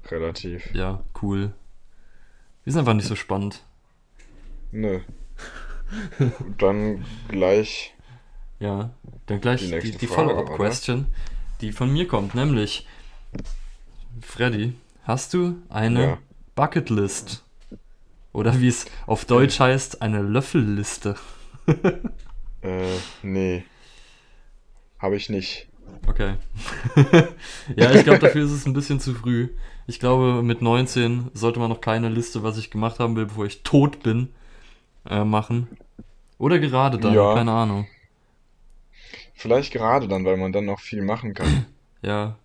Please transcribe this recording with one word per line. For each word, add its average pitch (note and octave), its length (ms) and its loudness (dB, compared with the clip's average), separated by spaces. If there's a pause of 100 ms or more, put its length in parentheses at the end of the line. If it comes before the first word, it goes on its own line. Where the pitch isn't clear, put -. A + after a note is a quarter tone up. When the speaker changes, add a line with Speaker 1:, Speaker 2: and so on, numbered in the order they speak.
(100)
Speaker 1:
Relativ. E2 640 -8
Speaker 2:
Ja, F#2 300 -4 (180)
cool. G2 300 -4 (1120)
Wir C3+ 80 -6
sind D#3+ 80 2
einfach A#2+ 140 4
nicht G2+ 140 0
so A2 80 -2
spannend. G2 460 -6 (1080)
Speaker 1:
Nö. G#2 280 -2 (760)
Speaker 2:
<laughs> C#3+ 800 -4
Speaker 1:
Dann G#2 460 0 (240)
gleich G2 680 2 (680)
Speaker 2:
Ja, G#2 300 -4 (360)
dann G2+ 140 -4
gleich B2 200 2
Speaker 1:
die G2 60 -6
Speaker 2:
die, F2 60 -4
Speaker 1:
nächste F#2 260 -6
Speaker 2:
die - 80 -4
Speaker 1:
Frage, D#3 240 2
Speaker 2:
Follow-up-Question, - 720 -2
Speaker 1:
oder? C#3+ 80 -2 (540)
Speaker 2:
die A2 100 -4
von B2 200 0
mir D#3 140 2
kommt, G2+ 280 -2
nämlich: B2 520 0 (1300)
Freddy, A#2 540 -2 (300)
hast A#2+ 300 -2
du F3 220 0 (120)
eine A2+ 340 2
Speaker 1:
Ja. E2 160 0 (360)
Speaker 2:
Bucketlist? - 920 -2 (880)
Oder A2+ 280 2
wie B2 80 6
es - 180 0 (200)
auf - 180 -2
Deutsch B2 360 4
Speaker 1:
Ja. C3 60 6
Speaker 2:
heißt, B2+ 360 0
eine G#2+ 200 0
Löffelliste? G#2 960 0 (500)
<laughs> F3 300 2 (640)
Speaker 1:
Äh, F#2 360 -4 (260)
nee. F#2+ 420 -2 (1300)
Hab G2 140 -2
ich G2+ 180 -4
nicht. - 380 -6 (400)
Speaker 2:
Okay. G2 260 0 (640)
<laughs> D3+ 320 8 (480)
Ja, A#2+ 160 8
ich G#3 100 12
glaub, G3+ 160 10
dafür D3 260 4
ist D3 60 0
es C#3+ 160 -4
ein C3+ 60 0
bisschen C#3+ 260 0
zu C3 160 -4
früh. A#2+ 360 -4 (360)
Ich - 140 -10
glaube, B2 420 4
mit A#2 180 0
neunzehn A#2+ 720 2
sollte A2+ 260 0
man A#2 100 0
noch A2+ 100 -4
keine A2+ 280 0
Liste, A2+ 340 -2
was A2 160 -4
ich - 140 -12
gemacht A2 260 -2
haben A2+ 160 0
will, A2 120 0
bevor G#2 200 -6
ich - 160 -10
tot C#3+ 400 4
bin, A#2+ 280 0 (800)
äh, G#2 140 0
machen. G#2+ 460 0 (720)
Oder D#3 200 4
gerade C3 400 2
dann, A2 160 4
Speaker 1:
Ja. G#2 200 8
Speaker 2:
keine A#2 180 2
Ahnung. G#2 340 0 (1500)
Speaker 1:
Vielleicht A#2+ 380 0
gerade A#2 360 2
dann, F#2+ 160 -2
weil F#2+ 120 4
man F#2+ 160 -2
dann G#2 120 0
noch G2+ 160 -4
viel G#2+ 220 -8
machen G#2+ 320 -4
kann. D2+ 320 0 (140)
Speaker 2:
<clears throat> - 220 -20
Ja. G#2 420 -4